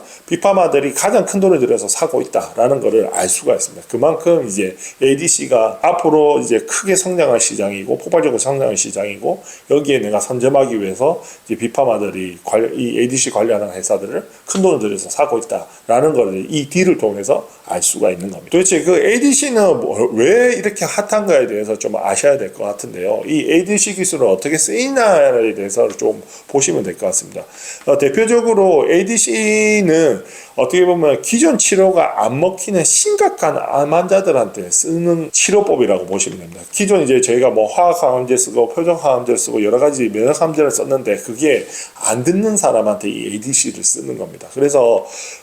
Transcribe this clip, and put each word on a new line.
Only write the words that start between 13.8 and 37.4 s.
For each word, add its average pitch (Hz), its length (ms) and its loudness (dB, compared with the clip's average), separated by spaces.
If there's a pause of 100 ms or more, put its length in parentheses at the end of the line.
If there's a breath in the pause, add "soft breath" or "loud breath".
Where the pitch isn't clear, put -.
큰 196 160 -4
돈을 170 160 2
들여서 104 320 -4
사고 131 300 -2
있다라는 - 760 -2
거를 98 340 0
이 147 220 -4
딜을 185 300 2
통해서 101 500 -2 (160 loud breath)
알 - 160 -6
수가 - 300 0
있는 90 180 -8
겁니다. - 220 -14
도대체 170 320 2
그 170 160 4
에이디씨는 226 800 2
뭐, 107 340 -2
왜 214 420 4
이렇게 190 300 -4
핫한가에 196 640 0
대해서 107 300 -4
좀 107 180 -4
아셔야 98 420 2
될 98 160 -8
것 110 120 -10
같은데요. 104 600 -4
이 151 260 0
에이디씨 190 440 0
기술은 165 320 0
어떻게 143 300 0
쓰이나에 190 960 2
대해서 101 360 0
좀 104 320 -4 (260 loud breath)
보시면 139 360 0
될 92 140 -8
것 - 100 -4
같습니다. 90 380 -6 (400 loud breath)
어, 143 120 4
대표적으로 214 920 2
에이디씨는 202 1300 2 (320 loud breath)
어떻게 175 300 2
보면 160 360 2
기존 240 360 2
치료가 185 680 2
안 127 140 -2
먹히는 185 440 -2
심각한 381 720 0
암 143 360 -2
환자들한테 160 800 0
쓰는 165 600 -2
치료법이라고 123 760 2
보시면 92 320 -4
됩니다. 85 220 -16 (100)
기존 196 320 2
이제 127 180 4
저희가 123 300 2